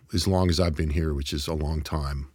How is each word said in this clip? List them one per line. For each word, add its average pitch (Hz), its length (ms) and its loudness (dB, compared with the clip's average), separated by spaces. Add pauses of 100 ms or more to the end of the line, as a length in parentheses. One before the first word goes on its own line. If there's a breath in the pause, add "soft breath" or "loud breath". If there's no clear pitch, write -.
(140)
as 87 120 2
long 92 220 4
as 80 100 4
I've 87 160 2
been 80 140 0
here, 78 240 0
which 71 220 -4
is 71 120 -4
a 82 60 -4
long 78 300 -2
time. 69 520 -4